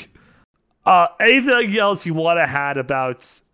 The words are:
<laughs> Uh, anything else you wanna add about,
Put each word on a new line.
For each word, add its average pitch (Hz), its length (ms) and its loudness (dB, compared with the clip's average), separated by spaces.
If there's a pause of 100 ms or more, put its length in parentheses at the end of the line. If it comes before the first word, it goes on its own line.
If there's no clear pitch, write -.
<laughs> - 40 -20 (800)
Uh, 175 240 4 (100)
anything 240 580 2
else 202 300 0
you 165 80 -4
wanna 165 280 0
add 143 340 -2
about, 131 640 -6 (140)